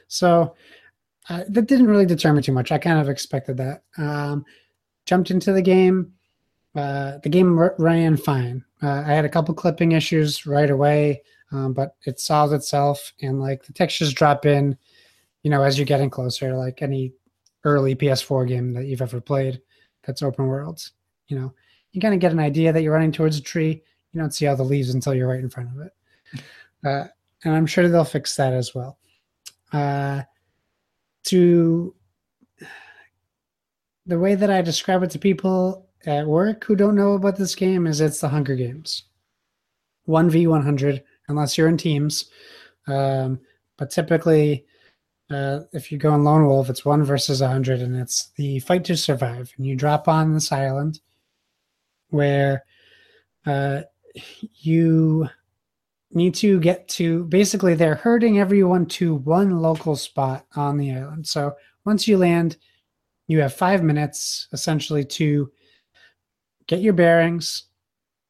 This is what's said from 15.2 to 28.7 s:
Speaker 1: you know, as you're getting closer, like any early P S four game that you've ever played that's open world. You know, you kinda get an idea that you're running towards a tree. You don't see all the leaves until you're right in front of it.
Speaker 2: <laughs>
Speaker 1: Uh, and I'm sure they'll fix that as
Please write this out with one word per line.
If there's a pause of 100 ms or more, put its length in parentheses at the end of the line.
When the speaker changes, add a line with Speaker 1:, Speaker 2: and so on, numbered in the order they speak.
Speaker 1:
you
know,
as
you're
getting
closer,
like
any (520)
early
P
S
four
game
that
you've
ever
played (440)
that's
open
world. (380)
You
know, (360)
you
kinda
get
an
idea
that
you're
running
towards
a
tree. (300)
You
don't
see
all
the
leaves
until
you're
right
in
front
of
it. (400)
Speaker 2:
<laughs> (380)
Speaker 1:
Uh, (400)
and
I'm
sure
they'll
fix
that
as